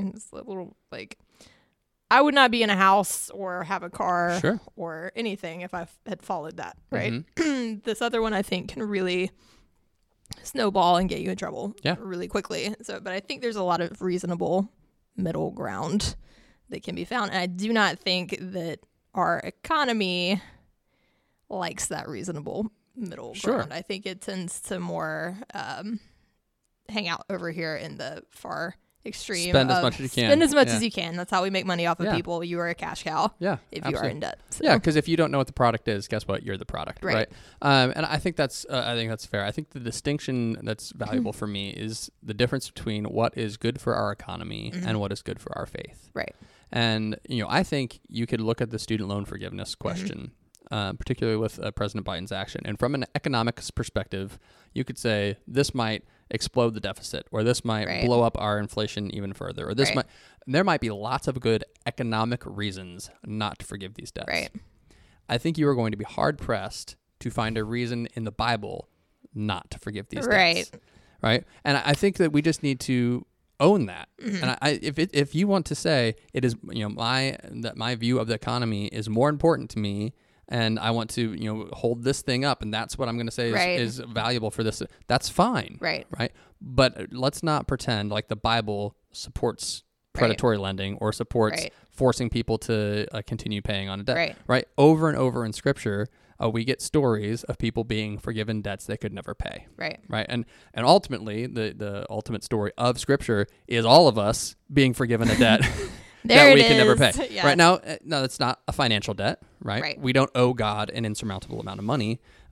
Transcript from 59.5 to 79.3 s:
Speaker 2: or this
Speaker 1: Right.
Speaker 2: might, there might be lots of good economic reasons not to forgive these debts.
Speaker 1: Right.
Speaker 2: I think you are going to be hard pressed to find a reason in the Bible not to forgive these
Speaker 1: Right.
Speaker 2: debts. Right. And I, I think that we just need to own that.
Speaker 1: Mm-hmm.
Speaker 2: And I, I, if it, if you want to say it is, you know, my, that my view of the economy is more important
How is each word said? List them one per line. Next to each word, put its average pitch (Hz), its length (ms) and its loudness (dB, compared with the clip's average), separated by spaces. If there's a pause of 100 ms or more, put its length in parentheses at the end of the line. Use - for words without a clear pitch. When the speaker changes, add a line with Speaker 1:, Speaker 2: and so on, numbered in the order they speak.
Speaker 2:
or 104 60 -4
this 127 160 4
Speaker 1:
Right. - 60 0
Speaker 2:
might, 127 100 -2 (400)
there 147 180 2
might 170 160 2
be 127 80 -2
lots 110 400 -4
of 131 120 -2
good 113 220 2 (220)
economic 117 640 -2
reasons 95 640 -8 (120)
not 107 360 -6
to - 80 -14
forgive 98 300 -10
these - 140 -14
debts. - 180 -10
Speaker 1:
Right. - 220 -2 (800)
Speaker 2:
I 120 80 -2
think 156 220 -2
you 147 100 4
are 139 60 4
going 117 160 0
to 104 80 -6
be 107 80 -8
hard 143 320 0
pressed - 580 -6 (240)
to 120 100 -6
find 113 280 -2
a 107 60 0
reason 117 500 -4
in 113 100 -6
the 107 80 -6
Bible 113 560 -4 (460)
not 107 380 -4
to - 60 -14
forgive 104 300 -10
these - 180 -6
Speaker 1:
Right. 185 300 4
Speaker 2:
debts. 180 140 -6 (500)
Right. 113 240 2 (200)
And 143 120 4
I, 117 140 0
I - 40 6
think 196 220 2
that 165 160 2
we 147 80 4
just 156 220 2
need 135 180 0
to 123 460 0 (340)
own 175 260 6
that. 87 220 -12 (100)
Speaker 1:
Mm-hmm. 202 240 -6
Speaker 2:
And 127 100 0
I, - 100 -4
I, 147 80 4 (100)
if 139 180 -4
it, 170 140 0
if 143 220 0
you 180 120 0
want 196 200 0
to 151 80 -6
say 127 420 2 (160)
it 127 140 0
is, 113 100 0 (140)
you 117 120 -6
know, 104 60 -4
my, 123 560 -2
that - 320 -10
my 117 180 -4
view 117 240 2
of 113 80 -2
the 113 80 -2
economy 113 520 -4
is 107 240 -8
more 120 180 4
important 147 420 2